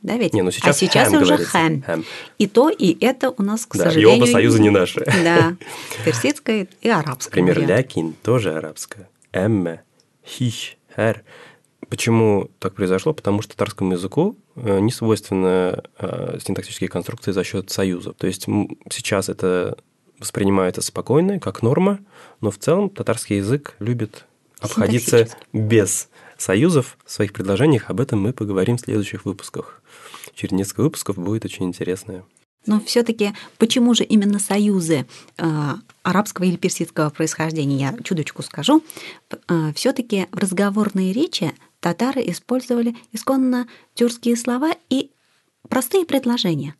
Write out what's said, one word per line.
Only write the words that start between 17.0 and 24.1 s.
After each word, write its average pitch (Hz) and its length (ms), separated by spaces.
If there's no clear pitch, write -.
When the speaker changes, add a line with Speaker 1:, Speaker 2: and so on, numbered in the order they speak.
Speaker 2:
за 92 120
счет - 260
союзов. 92 480
То - 80
есть, 92 200
м, 104 300
сейчас - 400
это 90 480
воспринимается 98 640
спокойно, 170 580
как - 220
норма, 180 380
но 107 80
в - 80
целом 190 320
татарский 110 480
язык 120 400
любит 110 480